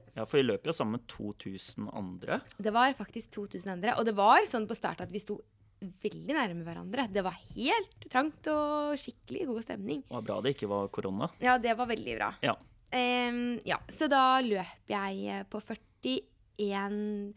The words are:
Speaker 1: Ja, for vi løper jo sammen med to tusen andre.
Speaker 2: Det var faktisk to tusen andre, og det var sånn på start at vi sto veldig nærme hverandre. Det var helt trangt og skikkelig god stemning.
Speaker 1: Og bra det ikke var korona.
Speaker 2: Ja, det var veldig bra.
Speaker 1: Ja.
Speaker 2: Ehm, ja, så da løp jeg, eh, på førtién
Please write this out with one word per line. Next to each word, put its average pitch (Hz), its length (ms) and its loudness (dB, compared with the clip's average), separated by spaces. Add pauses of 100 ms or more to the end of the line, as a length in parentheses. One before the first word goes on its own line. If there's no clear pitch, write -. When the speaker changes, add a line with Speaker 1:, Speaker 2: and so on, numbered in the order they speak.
(160)
Speaker 1:
Ja, 110 100 -2
for - 120 0
vi 135 60 8
løper 104 220 2
jo 165 60 0
sammen 110 200 0
med - 160 -4
to 104 260 -6
tusen 98 600 -8
andre. 92 460 -4 (200)
Speaker 2:
Det 208 120 0
var 254 220 4
faktisk - 360 -10
to 202 160 -8
tusen 190 260 -8
andre, 185 260 0
og 226 60 2
det 220 100 2
var 220 320 10
sånn 220 220 -2
på 233 80 -4
start 165 240 -4
at 175 100 -8
vi 196 80 -6
sto 202 220 -6 (400)
veldig 175 480 -8
nærme 196 360 0
hverandre. 185 480 -4
Det 196 120 2
var 180 80 -2 (240)
helt 381 540 0
trangt 294 380 0
og 294 480 2
skikkelig - 500 -6
god 233 180 -2
stemning. 214 460 -6
Speaker 1:
Og 117 140 -4
bra 101 180 0
det 110 140 2
ikke 104 120 -4
var 101 200 0
korona. 98 420 -2 (100)
Speaker 2:
Ja, 254 180 6
det 233 180 2
var 247 100 0
veldig 214 320 -4
bra. - 240 -2
Speaker 1:
Ja. 110 120 2 (380)
Speaker 2:
Ehm, 240 720 0
ja, 156 140 -2 (100)
så - 200 0
da 262 320 6
løp 202 460 -2
jeg, 196 420 -4
eh, 196 160 -4
på 208 180 -8
førtién 208 1700 -4